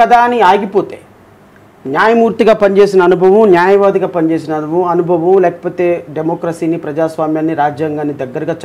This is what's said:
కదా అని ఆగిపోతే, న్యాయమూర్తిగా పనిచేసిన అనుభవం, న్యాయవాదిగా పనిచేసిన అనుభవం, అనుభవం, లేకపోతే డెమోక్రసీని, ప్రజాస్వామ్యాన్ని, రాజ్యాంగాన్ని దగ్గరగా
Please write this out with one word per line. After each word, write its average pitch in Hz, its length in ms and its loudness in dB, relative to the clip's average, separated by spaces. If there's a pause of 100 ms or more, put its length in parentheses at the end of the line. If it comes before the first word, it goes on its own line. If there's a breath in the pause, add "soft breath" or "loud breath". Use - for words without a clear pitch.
కదా 233 180 4
అని 240 220 2
ఆగిపోతే, 196 580 0 (880)
న్యాయమూర్తిగా 220 640 2
పనిచేసిన 196 500 2
అనుభవం, 185 480 4
న్యాయవాదిగా 190 560 2
పనిచేసిన 160 480 -4
అనుభవం, 156 300 -4
అనుభవం, 175 540 0
లేకపోతే 175 720 -2
డెమోక్రసీని, 165 680 -6
ప్రజాస్వామ్యాన్ని, 160 760 -4
రాజ్యాంగాన్ని 147 600 -4
దగ్గరగా 147 500 -8